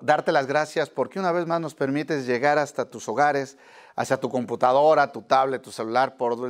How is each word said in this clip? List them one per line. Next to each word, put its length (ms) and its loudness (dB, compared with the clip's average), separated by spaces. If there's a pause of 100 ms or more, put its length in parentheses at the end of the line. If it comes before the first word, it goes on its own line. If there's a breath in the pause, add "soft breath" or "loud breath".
darte 280 2
las 160 2
gracias 440 -2
porque 280 -4
una 140 0
vez 140 -2
más 160 -2
nos 120 -10
permites 520 -4
llegar 320 2
hasta 320 -2
tus 180 -12
hogares, 480 0 (400 loud breath)
hacia 240 0
tu 80 -4
computadora, 840 2
tu 120 -12
tablet, 400 0
tu 100 -18
celular, 460 -2
por 160 0 (160)